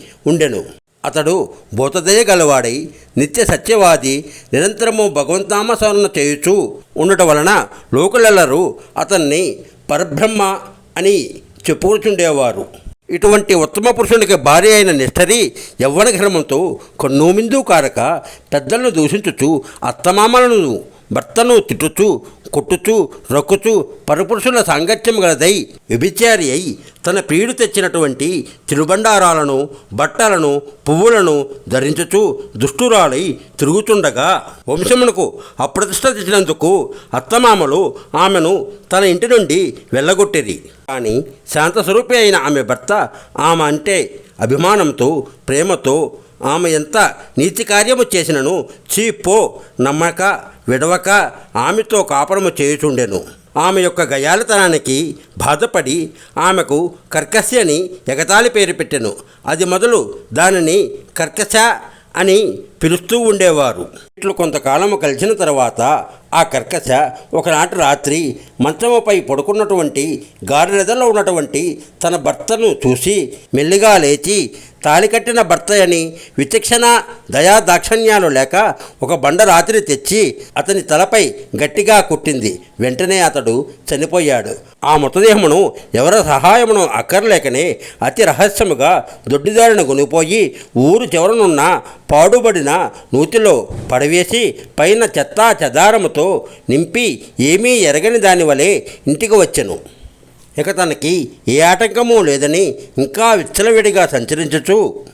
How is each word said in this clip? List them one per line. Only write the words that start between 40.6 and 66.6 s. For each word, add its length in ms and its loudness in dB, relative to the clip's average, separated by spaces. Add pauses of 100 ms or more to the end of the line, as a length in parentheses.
కానీ 340 -4 (300)
శాంత 300 0
స్వరూపి 340 0
అయిన 180 4
ఆమె 280 0
భర్త 460 -4 (280)
ఆమె 260 2
అంటే 560 -2 (200)
అభిమానంతో, 880 0 (200)
ప్రేమతో, 640 -2 (320)
ఆమె 260 -2
ఎంత 280 -4 (400)
నీతి 260 -2
కార్యము 420 0 (100)
చేసినను, 500 -2 (340)
"చీ 120 -2
పో," 480 -2 (220)
నమ్మక, 720 -2 (160)
విడవక 640 0 (240)
ఆమెతో 480 -2
కాపురము 480 -2 (100)
చేయుచుండెను. 640 -2 (340)
ఆమె 240 2
యొక్క 200 -2
గయాలితనానికి 1160 0 (220)
బాధపడి, 720 -2 (280)
ఆమెకు 560 -2 (200)
కర్కశ 460 -2
అని 300 0 (180)
ఎగతాళి 420 0
పేరు 240 0
పెట్టెను. 400 -6 (320)
అది 200 -2
మొదలు 480 0 (200)
దానిని 560 2 (280)
కర్కశ 640 -2 (360)
అని 420 0 (260)
పిలుస్తూ 360 -2
ఉండేవారు. 680 0 (300)
ఇట్లు 160 -6
కొంతకాలము 640 -2
కలిసిన 360 -2
తర్వాత, 720 -2 (280)
ఆ 100 2
కర్కశ 680 -2 (220)